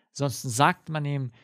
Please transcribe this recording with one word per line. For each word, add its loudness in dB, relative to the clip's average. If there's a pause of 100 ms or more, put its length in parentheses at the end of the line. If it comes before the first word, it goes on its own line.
(120)
Ansonsten -4
sagt 2
man -4
ihm -4 (120)